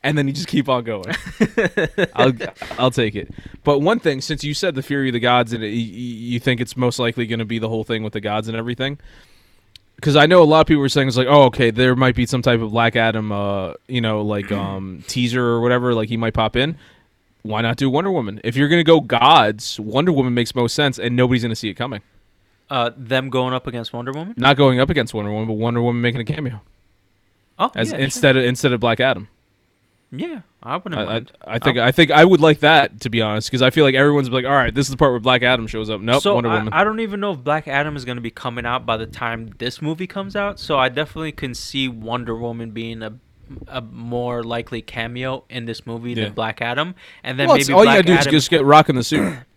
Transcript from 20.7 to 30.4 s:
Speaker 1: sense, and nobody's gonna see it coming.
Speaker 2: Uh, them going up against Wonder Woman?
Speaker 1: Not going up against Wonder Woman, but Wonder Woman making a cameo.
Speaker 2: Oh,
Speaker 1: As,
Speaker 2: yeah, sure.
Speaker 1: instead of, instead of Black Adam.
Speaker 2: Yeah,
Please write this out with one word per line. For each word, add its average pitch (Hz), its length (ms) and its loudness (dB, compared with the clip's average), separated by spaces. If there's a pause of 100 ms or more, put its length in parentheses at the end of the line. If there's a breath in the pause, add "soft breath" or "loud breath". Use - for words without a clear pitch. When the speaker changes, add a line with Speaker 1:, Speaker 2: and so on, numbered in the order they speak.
Speaker 1:
sense, 143 240 0
and 120 160 -4
nobody's 123 280 2
gonna 117 120 -4
see 110 140 -8
it 95 60 -6
coming. 123 260 -8 (680)
Speaker 2:
Uh, 120 260 0
them 131 320 -2
going 127 240 -2
up 127 140 -6
against 120 260 -10
Wonder 120 200 -8
Woman? 165 260 -10
Speaker 1:
Not 131 180 4
going 131 240 6
up 131 80 2
against 139 240 -2
Wonder 104 180 -6
Woman, 107 180 -4
but 110 60 -4
Wonder 117 280 -2
Woman 120 180 0
making 120 220 0
a - 20 -2
cameo. 131 380 -6 (960)
Speaker 2:
Oh, 226 160 0
Speaker 1:
As, 110 160 -2
Speaker 2:
yeah, 107 60 -8
sure. 135 80 -2
Speaker 1:
instead 135 340 2
of, 131 60 0
instead 123 280 0
of 120 80 -2
Black 117 180 0
Adam. 123 300 0 (840)
Speaker 2:
Yeah, 294 300 -10 (220)